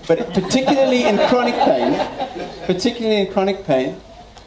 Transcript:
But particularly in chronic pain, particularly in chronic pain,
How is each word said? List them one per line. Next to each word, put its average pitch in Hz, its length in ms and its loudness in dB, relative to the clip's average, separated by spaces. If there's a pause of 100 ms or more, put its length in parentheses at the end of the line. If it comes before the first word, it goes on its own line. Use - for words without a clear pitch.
But 220 280 0
particularly 254 680 2
in 214 120 2 (120)
chronic 240 260 2
pain, 127 420 2 (720)
particularly 220 540 0
in 196 120 -2
chronic 196 320 0
pain, 135 360 0 (460)